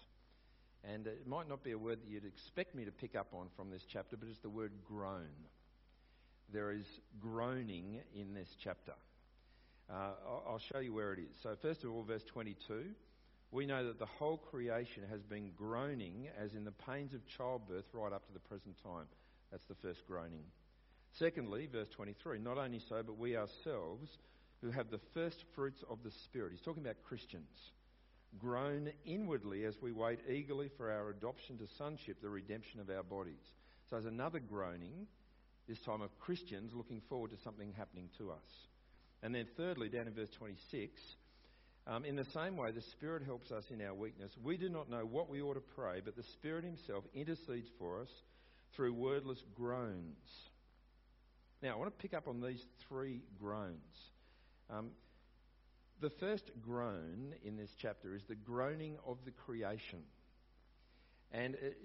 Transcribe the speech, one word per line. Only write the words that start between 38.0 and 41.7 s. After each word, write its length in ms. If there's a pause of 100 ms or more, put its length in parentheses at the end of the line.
to 140
us. 360 (540)
And 120
then 120 (100)
thirdly, 320
down 180
in 80
verse 140 (100)
twenty-six, 600 (840)